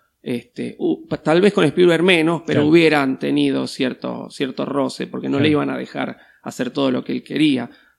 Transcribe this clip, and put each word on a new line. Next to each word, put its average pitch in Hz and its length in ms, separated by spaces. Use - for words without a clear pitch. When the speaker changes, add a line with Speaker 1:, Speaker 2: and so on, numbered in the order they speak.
Speaker 1:
este, 120 560
u-, - 300
pa-, 139 160
tal 165 180
vez 202 120
con 180 120
Spielberg 165 380
menos, 165 420
pero 151 140
Speaker 2:
Claro. 147 100
Speaker 1:
hubieran 151 480
tenido 143 480
cierto, 123 640
cierto 135 340
roce, 135 440
porque 139 200
no 135 100
Speaker 2:
Claro. 139 80
Speaker 1:
le 156 40
iban 143 220
a 131 60
dejar 127 400
hacer 123 260
todo 135 220
lo 127 120
que 135 100
él 123 100
quería. 143 480